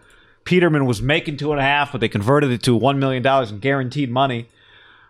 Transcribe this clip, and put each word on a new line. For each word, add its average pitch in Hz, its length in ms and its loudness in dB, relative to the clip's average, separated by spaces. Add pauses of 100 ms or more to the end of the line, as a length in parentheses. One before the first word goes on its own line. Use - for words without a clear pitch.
(440)
Peterman 165 420 2
was 120 160 -2
making 147 360 -2
two 143 140 -4
and 143 100 -2
a - 20 0
half, 143 300 0
but 117 80 -4
they 110 80 0
converted 135 420 2
it 117 120 -4
to 123 120 4
one 135 240 2
million 131 240 -2
dollars 135 280 2
in 104 80 -12
guaranteed 135 520 -2
money. 123 360 -2 (640)